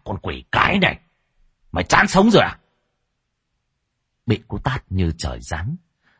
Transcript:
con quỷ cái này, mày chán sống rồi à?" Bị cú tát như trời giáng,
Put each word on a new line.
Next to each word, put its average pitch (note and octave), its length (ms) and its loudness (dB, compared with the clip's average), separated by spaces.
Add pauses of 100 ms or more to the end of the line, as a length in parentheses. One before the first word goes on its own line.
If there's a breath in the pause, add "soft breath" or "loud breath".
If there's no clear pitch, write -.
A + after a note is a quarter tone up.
con F#2 180 -8
quỷ C2+ 300 -10
cái A2+ 260 0
này, D#3 220 0 (720)
mày F2+ 120 -2
chán - 240 2
sống G3+ 220 4
rồi E3 120 8
à?" - 160 -4 (1700)
Bị G#2+ 220 0
cú G2+ 100 -8
tát - 340 -6
như F2+ 260 0
trời B1 220 -8
giáng, F#2 360 -8 (440)